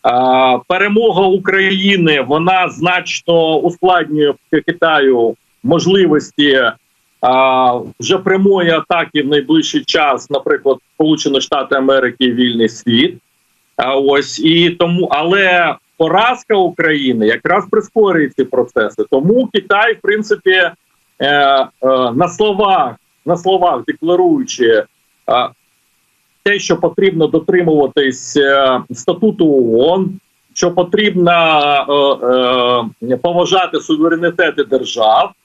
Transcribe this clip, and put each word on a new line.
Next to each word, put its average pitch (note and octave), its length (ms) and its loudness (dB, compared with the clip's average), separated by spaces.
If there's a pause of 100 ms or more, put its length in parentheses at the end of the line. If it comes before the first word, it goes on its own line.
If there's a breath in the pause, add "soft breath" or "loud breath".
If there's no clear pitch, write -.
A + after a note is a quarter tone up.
А, B2+ 560 2 (100)
перемога G3+ 540 0
України, F#3+ 960 0
вона E3+ 480 0
значно E3 880 -2
ускладнює D#3 760 0 (320)
Китаю C#3 680 0 (280)
можливості, D3+ 1000 0 (580)
а, B2+ 580 2 (220)
вже D#3 180 -2
прямої F#3+ 520 2
атаки D#3+ 520 -2
в C3 40 -4
найближчий D3+ 580 0
час, C#3+ 460 -2
наприклад, C#3 480 -2 (160)
Сполучені D3 460 0
Штати C#3 340 -4
Америки C3 500 0
і B2 80 0
вільний A#2 360 0
світ. A#2+ 480 -2 (600)
А, C3 200 -2
ось, C#3 420 0
і E3 320 2
тому, F3 400 -2
але F3 640 0 (220)
поразка G#3+ 580 0
України D#3 720 0
якраз F3 440 0
прискорює G3+ 580 0
ці C3 160 -4
процеси. A#2 680 -2
Тому G#3 420 0
Китай, G#3 420 0
в - 60 -12
принципі, G#3 500 -2
е, F3+ 220 0 (500)
е, C#3 460 2 (460)
на F3 140 0
словах, F#3+ 680 0 (320)
на E3+ 100 0
словах F3 500 0
декларуючи, B3+ 840 0
е, G#2+ 160 2 (1600)
те, G3+ 160 0
що F#3+ 180 -2
потрібно E3 500 0
дотримуватись, D3+ 1120 0
е, C#3 440 2 (120)
статуту F#3 540 -2
оон, C#3+ 640 2 (440)
що F3 180 -2
потрібно, F3+ 580 0 (1700)
е, B2 100 -4
е, B2 40 0
поважати F3 640 -2
суверенітети E3 840 -2
держав A#2+ 680 0 (120)